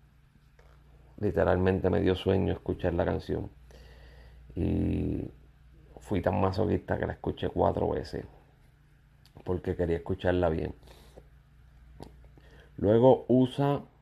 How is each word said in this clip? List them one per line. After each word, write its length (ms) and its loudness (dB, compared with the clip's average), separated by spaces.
literalmente 720 2
me 100 2
dio 140 2
sueño 380 0
escuchar 420 -4
la 100 0
canción. 460 -4
Y 760 -2
fui 220 -4
tan 180 0
masoquista 580 0
que 80 -2
la 80 -4
escuché 340 -6
cuatro 420 0
veces, 340 -6
porque 320 -4
quería 220 0
escucharla 500 0
bien. 260 -4
Luego 520 6
usa 540 2